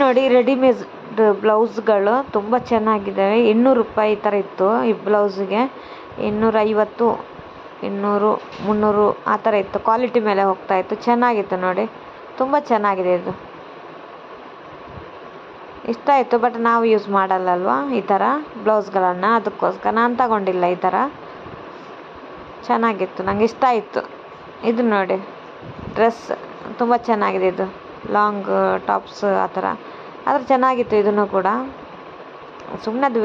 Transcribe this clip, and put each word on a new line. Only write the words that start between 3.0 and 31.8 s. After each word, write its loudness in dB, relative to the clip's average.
ಇನ್ನೂರು 6
ರೂಪಾಯಿ 0
ಈ -12
ಥರ 2
ಇತ್ತು 0
ಈ 2
ಬ್ಲೌಸ್‌ಗೆ, 2
ಇನ್ನೂರೈವತ್ತು, 2
ಇನ್ನೂರು, 2
ಮುನ್ನೂರು 4
ಆ 4
ಥರ 4
ಇತ್ತು. -4
ಕ್ವಾಲಿಟಿ 2
ಮೇಲೆ 2
ಹೋಗ್ತಾ 0
ಇತ್ತು, -4
ಚೆನ್ನಾಗಿತ್ತು 2
ನೋಡಿ, 0
ತುಂಬ 2
ಚೆನ್ನಾಗಿದೆ 2
ಇದು. -6
ಇಷ್ಟ -4
ಆಯಿತು, 4
but 0
ನಾವು 4
ಯೂಸ್ 2
ಮಾಡಲ್ಲಲ್ವಾ 2
ಈ -2
ಥರ 4
ಬ್ಲೌಸ್ಗಳನ್ನು, 2
ಅದಕ್ಕೋಸ್ಕರ -2
ನಾನು 2
ತಗೊಂಡಿಲ್ಲ 2
ಈ -12
ಥರ. 2
ಚೆನ್ನಾಗಿತ್ತು, 0
ನಂಗೆ 2
ಇಷ್ಟ -2
ಆಯಿತು. -2
ಇದು 0
ನೋಡಿ 2
ಡ್ರೆಸ್ 2
ತುಂಬ 2
ಚೆನ್ನಾಗಿದೆ 2
ಇದು, -2
ಲಾಂಗ್ 0
ಟಾಪ್ಸ್ -2
ಆ 2
ಥರ, -4
ಆದ್ರೆ 2
ಚೆನ್ನಾಗಿತ್ತು 2
ಇದನ್ನು 2
ಕೂಡ. 2